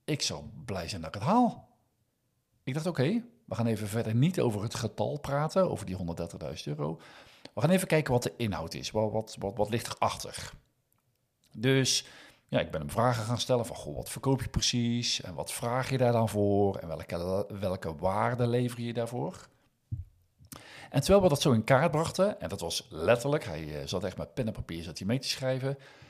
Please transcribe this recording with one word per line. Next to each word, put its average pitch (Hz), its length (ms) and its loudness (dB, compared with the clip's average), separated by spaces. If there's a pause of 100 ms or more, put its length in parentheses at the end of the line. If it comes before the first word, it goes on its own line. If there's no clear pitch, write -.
Ik 151 180 -4
zou 78 220 -4 (200)
blij 87 240 -4
zijn 95 120 -8
dat - 140 -8
ik 104 60 -6
het 123 100 2
haal." 233 380 4 (920)
Ik 131 120 -4
dacht: 160 120 -2
"Oké, 180 380 2 (200)
we - 100 -6
gaan 117 120 2
even 107 220 0
verder 110 260 0
niet 147 260 4
over 107 220 2
het 113 120 -4
getal 110 440 -2
praten, 151 520 2
over 98 160 -6
die 92 100 -4
honderddertigduizend 85 800 -6
euro. 156 220 -4 (540)
We 107 60 -6
gaan 135 100 4
even 185 160 4
kijken 156 260 2
wat 120 100 4
de - 140 -4
inhoud 82 380 -2
is. 65 160 -8
Wat, 107 220 0
wat, 110 260 -4
wat, 98 180 -6
wat 104 140 2
ligt 113 160 -2
erachter?" - 640 -4 (1000)
Dus 131 540 2 (460)
ja, 113 80 4
ik 82 100 -2
ben 165 100 -4
hem 73 100 -6
vragen 117 340 2
gaan 113 140 -2
stellen 120 280 2
van: - 100 -10
"Goh, 73 200 -10
wat - 140 -8
verkoop 131 320 0
je - 60 -6
precies? 120 720 0
En 90 140 -10
wat 76 180 -6
vraag 123 380 -2
je 131 80 0
daar 123 140 6
dan 113 160 4
voor? 101 480 4
En - 120 -10
welke, 87 580 -4 (140)
welke 92 360 -4
waarde 110 500 0
lever 120 340 0
je 120 120 -4
daarvoor?" 123 560 -6 (1400)
En 131 100 0
terwijl 196 220 8
we 185 60 8
dat 143 120 4
zo 147 120 6
in 110 120 4
kaart 139 260 6
brachten, 165 500 0
en - 80 -6
dat - 120 -8
was - 300 -4
letterlijk, 120 540 2
hij, 76 360 -6
eh, 71 60 -8
zat 95 180 -2
echt 92 120 -4
met - 180 -10
pen 123 120 -2
en 110 60 -4
papier 85 300 -8
zat - 160 -10
hij 95 80 -6
mee 117 120 2
te - 100 -8
schrijven, 131 500 -2 (320)